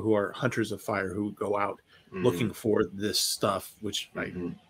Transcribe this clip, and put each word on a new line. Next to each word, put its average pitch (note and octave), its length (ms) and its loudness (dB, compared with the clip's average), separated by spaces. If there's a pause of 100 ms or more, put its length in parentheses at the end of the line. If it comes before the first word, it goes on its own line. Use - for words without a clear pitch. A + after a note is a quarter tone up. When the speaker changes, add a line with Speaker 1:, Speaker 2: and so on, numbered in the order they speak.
Speaker 1:
who A2 140 4
are G2+ 180 2
hunters A2 400 0
of G2+ 80 -8
fire F#2+ 320 -2
who G#2 200 -2
go G2+ 260 -2
out G2+ 220 -2 (320)
Speaker 2:
Mm-hmm. F#2 120 -4
Speaker 1:
looking A#2+ 280 2
for G#2+ 400 4
this G2 260 -2
stuff, - 640 0
which G#2 340 -6
Speaker 2:
Mm-hmm. F2+ 360 -4 (200)